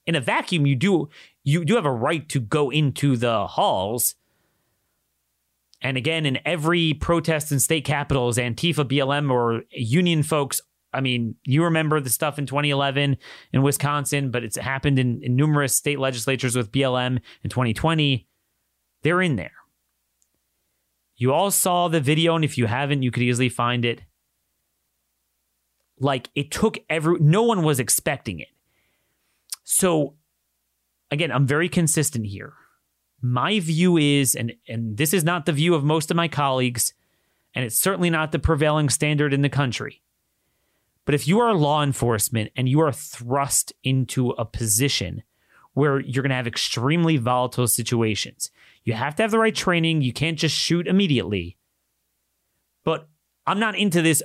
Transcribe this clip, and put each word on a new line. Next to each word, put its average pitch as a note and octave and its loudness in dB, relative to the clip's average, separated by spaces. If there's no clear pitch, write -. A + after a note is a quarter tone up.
in E3 0
a D3 0
vacuum, F3 0
you C#3 4
do, D#3 0
you D#3+ 0
do E3+ 2
have A3+ 2
a C#3+ 2
right C3+ -2
to C#3 -2
go C3 0
into C#3+ 0
the A2+ 0
halls. A#2+ -2
And C3 -4
again, D#3 -2
in C3 0
every E3 0
protest D#3+ 0
in C#3 2
state D#3 0
capitals, C3+ 0
Antifa, B2 0
B C#3 0
L C3+ 0
M, C#3+ 0
or A#2 0
union D#3 2
folks, D3 -2
I C3 -2
mean, A#2+ -2
you D3 4
remember D#3 2
the C3 -6
stuff D3+ -4
in C#3+ -4
twenty C#3+ -2
eleven C#3 0
in C3 2
Wisconsin, C#3+ 0
but A#2+ -4
it's G#2+ -8
happened C3+ 0
in, B2+ 0
in B2 0
numerous D3 2
state D3 -2
legislatures C3 -2
with A#2+ -2
B C3+ 0
L B2+ 0
M B2+ -2
in - -6
twenty B2 -2
twenty. D3+ 0
They're F3 2
in D#3 0
there. D2+ -8
You B2+ 0
all F#3+ 2
saw F3 0
the E3 0
video, D#3+ 2
and D#3+ 0
if - -4
you A#2+ 0
haven't, C#3 -2
you B2 0
could A#2+ -2
easily B2 0
find A#2+ -2
it. A#2 -4
Like, C3 -2
it C#3+ -4
took - -2
every-, E3 0
no E3 6
one A3+ 2
was D3 2
expecting A2+ -4
it. B1 -16
So, E3 0
again, D3 -2
I'm C3 2
very D#3 2
consistent D3 0
here. G2+ -12
My B2+ 0
view E3+ 4
is, C#3+ 4
and, A#2 -6
and A2+ -6
this D#3 0
is E3+ 2
not E3+ 0
the E3+ 2
view D#3+ 2
of C#3+ 2
most D#3 0
of E3+ 0
my E3+ 2
colleagues, C3 0
and C3 -2
it's A2+ -4
certainly F3+ 0
not D#3 0
the D#3+ -2
prevailing D3+ 2
standard D3+ 0
in C#3 2
the C#3+ 2
country. B2 -4
But C#3+ 2
if C#3 -2
you G3 4
are A#3 4
law D3+ 2
enforcement A#2 0
and B2+ 0
you C#3 4
are D#3 4
thrust C3+ -4
into B2+ 0
a A#2 -4
position A2 -2
where C#3 2
you're C3 -4
gonna C3+ 0
have B2 -4
extremely D#3 0
volatile B2 0
situations, - -2
you A#2 -2
have C#3 -6
to G#3+ 2
have G#3 -2
the A3+ 2
right A3 2
training. E3 2
You B2 0
can't D#3 -4
just D3+ 0
shoot E3+ 0
immediately. G#2 0
But D#3 -2
I'm F#3+ 0
not G#3+ -2
into F3+ 2
this, D#3+ 2